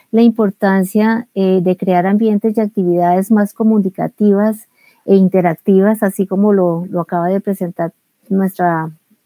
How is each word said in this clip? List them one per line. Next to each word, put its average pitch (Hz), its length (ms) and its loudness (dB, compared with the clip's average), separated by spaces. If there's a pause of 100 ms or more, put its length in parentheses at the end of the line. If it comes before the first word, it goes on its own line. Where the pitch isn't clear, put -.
(120)
la 226 100 2
importancia, 214 1120 0
eh, 190 300 0
de 180 120 0
crear 180 300 0
ambientes 214 500 0
y 226 60 0
actividades 180 720 0
más 208 220 2
comunicativas 208 1120 0 (380)
e 196 100 4
interactivas, 190 880 2
así 190 240 -2
como 202 260 0
lo, 175 380 0
lo 175 100 -4
acaba 170 260 -4
de 190 140 -2
presentar 175 500 -6 (380)
nuestra, 180 640 -2 (340)